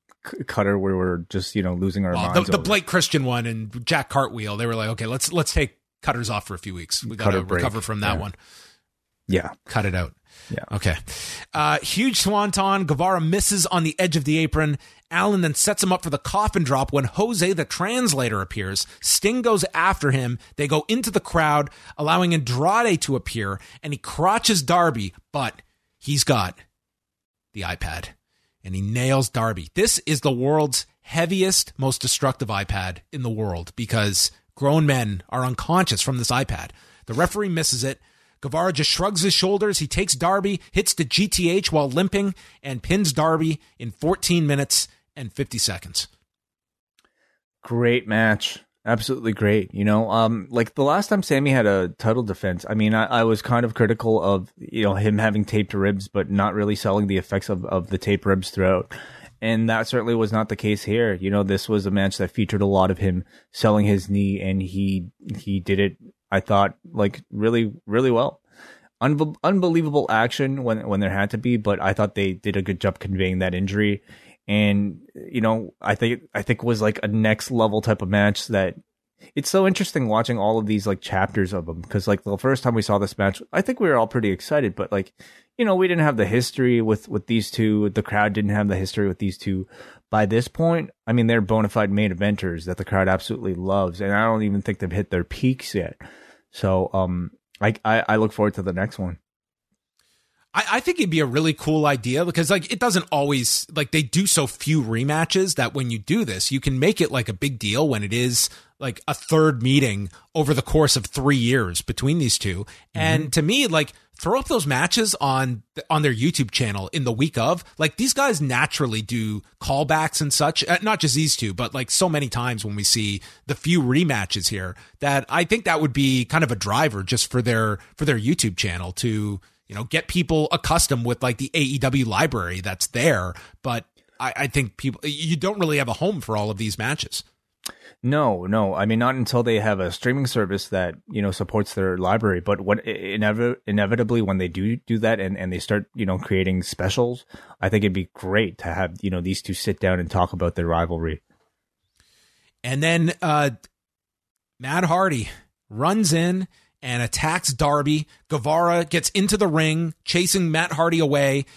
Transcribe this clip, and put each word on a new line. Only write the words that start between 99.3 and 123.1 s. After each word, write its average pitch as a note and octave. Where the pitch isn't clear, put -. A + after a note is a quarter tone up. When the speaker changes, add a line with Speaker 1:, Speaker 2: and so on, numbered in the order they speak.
Speaker 2:
I, G#3
I A3+
think F4
it'd G#3
be D#3
a D3
really D3+
cool D#3
idea C3+
because, E3
like, F#3+
it F#3
doesn't F#3
always, C#3+
like, D3+
they D#3
do E3
so D3+
few D3+
rematches D3+
that A#2+
when C3
you A2+
do G3
this, F#2+
you C3+
can C3+
make E3+
it, D#3
like, B2
a G#2+
big C3+
deal A2+
when A2
it G2
is, A#2+
like, C3
a D3
third D#3
meeting A#2+
over C3+
the B2+
course D3+
of A2+
three C#3
years A#2
between D3
these B2+
two. F#2+
Speaker 1:
Mm-hmm. -
Speaker 2:
And D#3
to E3
me, A#3
like, D#3+
throw A3+
up -
those G#3+
matches D#3+
on, C3
on D#3
their C#3+
YouTube B2
channel G2+
in C#3
the A#2+
week C3+
of. D3+
Like, D#3
these B3
guys B3+
naturally B2+
do G#2+
callbacks D#3
and D3
such, -
uh, E3+
not G#3+
just C3+
these D3+
two, G#2
but, A#2
like, C3
so F#3
many D3
times A#2+
when G#2
we G#2
see G2+